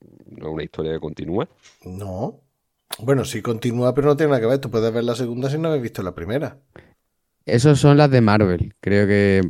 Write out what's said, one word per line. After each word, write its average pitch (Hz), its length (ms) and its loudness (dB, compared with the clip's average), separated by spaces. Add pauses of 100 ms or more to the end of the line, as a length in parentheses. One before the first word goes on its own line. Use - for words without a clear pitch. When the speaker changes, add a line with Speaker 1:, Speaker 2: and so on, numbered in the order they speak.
(260)
Speaker 1:
no - 220 -14
es 78 60 -8
una 76 100 -8
historia 80 280 -8
que 80 80 -6
continúa. 78 480 -6 (360)
Speaker 2:
No. 95 580 -10 (580)
Bueno, 127 240 0
sí 113 180 -8
continúa, 120 520 -2
pero 143 140 0
no 147 80 2
tiene 147 160 2
nada 131 80 2
que 110 80 0
ver. 135 120 0
Tú 135 100 -10
puedes 113 220 0
ver 117 120 -2
la 120 120 -2
segunda 123 340 -6
sin 156 160 -4
haber 156 140 0
visto 117 220 -8
la 90 120 -6
primera. 127 460 -8 (840)
Speaker 3:
Esas 123 360 4
son 143 160 6
las 147 140 6
de 127 100 4
Marvel. 104 600 2
Creo 101 280 2
que, 101 420 4